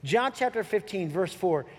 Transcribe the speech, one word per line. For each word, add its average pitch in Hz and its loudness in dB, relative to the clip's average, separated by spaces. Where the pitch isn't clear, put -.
John 233 2
chapter 233 0
fifteen, 190 -2
verse 170 0
four. 160 0